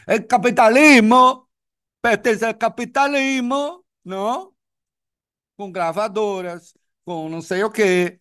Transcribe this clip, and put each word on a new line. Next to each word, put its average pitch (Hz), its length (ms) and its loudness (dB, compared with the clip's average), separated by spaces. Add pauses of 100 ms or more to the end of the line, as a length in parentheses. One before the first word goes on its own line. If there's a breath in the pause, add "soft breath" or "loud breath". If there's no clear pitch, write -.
"É 214 140 0
capitalismo, 247 1300 4 (540)
pertence 220 440 -2
ao 226 80 -2
capitalismo", 269 1300 -4 (200)
não? 220 500 -8 (1040)
Com 196 140 -14
gravadoras, 185 1080 -6 (260)
com 165 260 -10
não 160 120 -10
sei 185 220 -4
o 220 80 -4
quê, 180 500 0